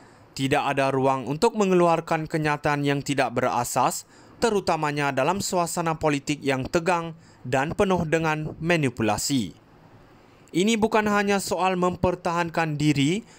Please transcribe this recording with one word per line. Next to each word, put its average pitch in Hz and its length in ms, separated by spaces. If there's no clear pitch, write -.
Tidak 135 320
ada 135 240
ruang 131 320
untuk 151 320
mengeluarkan 170 720
kenyataan 147 560
yang 143 160
tidak 131 400
berasas, 123 640
terutamanya 151 720
dalam 160 240
suasana 170 560
politik 147 480
yang 131 240
tegang 165 480
dan 139 240
penuh 190 320
dengan 156 560
manipulasi. 127 960
Ini 220 320
bukan 214 320
hanya 202 320
soal 185 320
mempertahankan 175 1040
diri, 151 480